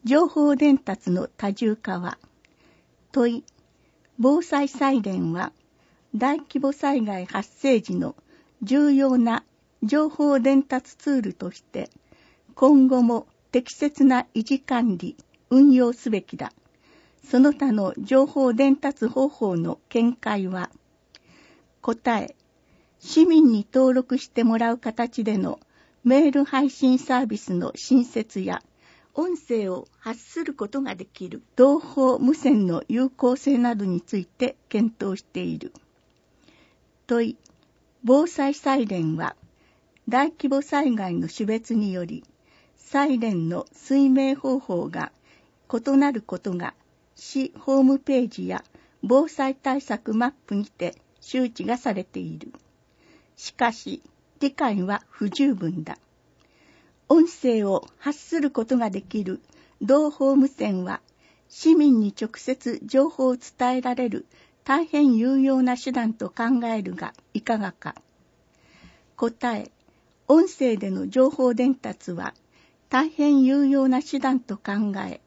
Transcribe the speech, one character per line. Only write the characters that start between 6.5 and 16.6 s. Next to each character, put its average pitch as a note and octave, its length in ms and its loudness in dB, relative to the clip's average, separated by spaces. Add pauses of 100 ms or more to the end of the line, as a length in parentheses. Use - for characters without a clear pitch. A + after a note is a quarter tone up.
模 C4+ 120 0
災 C#4 320 -2
害 F#3+ 220 -6
発 - 300 -8
生 C4 260 2
時 F3+ 140 -8
の - 200 -6 (460)
重 C#4 300 2
要 C4+ 260 4
な A#3 260 0 (400)
情 D4 260 0
報 D4 300 2
伝 C4+ 240 2
達 - 320 -8
ツ - 160 -6
ー C4 100 0
ル F#3+ 120 -6
と F3+ 180 -12
し - 120 -20
て、 - 260 -14 (680)
今 C4+ 320 6
後 B3+ 160 2
も A#3 240 0 (240)
適 B3+ 220 -2
切 D4 320 0
な B3+ 280 4
維 A3 100 -4
持 C4+ 160 -2
管 A#3 380 -2
理、 F3 200 -12 (320)
運 C4+ 220 8
用 B3 220 4
す A#3+ 160 -8
べ G3+ 120 -2
き - 160 -18
だ。 - 140 -12 (800)